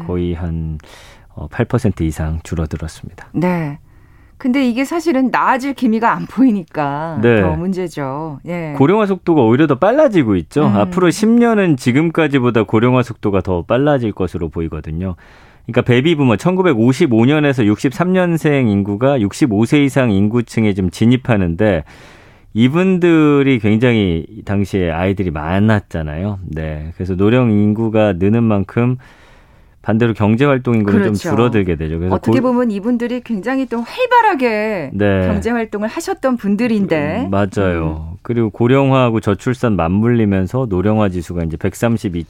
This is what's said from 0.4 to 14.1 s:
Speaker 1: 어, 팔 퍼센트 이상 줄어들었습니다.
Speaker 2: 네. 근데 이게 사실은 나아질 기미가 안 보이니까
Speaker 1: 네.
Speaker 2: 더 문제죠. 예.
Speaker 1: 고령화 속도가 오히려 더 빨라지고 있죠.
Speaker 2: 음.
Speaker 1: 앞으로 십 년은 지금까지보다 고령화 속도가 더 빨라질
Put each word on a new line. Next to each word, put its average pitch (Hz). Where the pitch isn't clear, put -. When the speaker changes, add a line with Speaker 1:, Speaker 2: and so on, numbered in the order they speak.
Speaker 1:
어, 80
팔 -
퍼센트 107
이상 80
줄어들었습니다. -
Speaker 2:
네. 165
근데 262
이게 247
사실은 269
나아질 240
기미가 220
안 175
보이니까 160
Speaker 1:
네. 117
Speaker 2:
더 87
문제죠. 160
예. 165
Speaker 1:
고령화 190
속도가 180
오히려 127
더 135
빨라지고 196
있죠. 143
Speaker 2:
음. 202
Speaker 1:
앞으로 180
십 214
년은 220
지금까지보다 135
고령화 123
속도가 98
더 87
빨라질 123